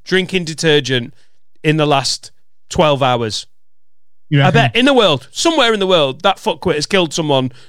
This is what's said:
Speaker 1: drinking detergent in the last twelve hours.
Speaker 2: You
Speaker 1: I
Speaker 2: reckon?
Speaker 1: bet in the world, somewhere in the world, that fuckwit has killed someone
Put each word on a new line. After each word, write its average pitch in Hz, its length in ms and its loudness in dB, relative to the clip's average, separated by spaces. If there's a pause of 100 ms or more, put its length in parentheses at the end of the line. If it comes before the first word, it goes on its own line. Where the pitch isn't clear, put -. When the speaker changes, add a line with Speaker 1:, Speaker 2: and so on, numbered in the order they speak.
Speaker 1:
drinking 185 440 -2
detergent 143 680 -2 (500)
in 156 140 0
the 151 100 0
last 139 440 -2 (400)
twelve 147 320 0
hours. 120 440 -2 (880)
Speaker 2:
You 143 80 2
Speaker 1:
I 139 60 2
Speaker 2:
reckon? 185 80 4
Speaker 1:
bet 220 220 2
in 247 100 2
the 285 80 4
world, 185 360 2
somewhere 285 440 0
in 208 60 -2
the 190 60 0
world, 156 360 0
that 196 160 0
fuckwit 170 380 -4
has 151 100 -4
killed 180 260 -2
someone 135 400 -2 (160)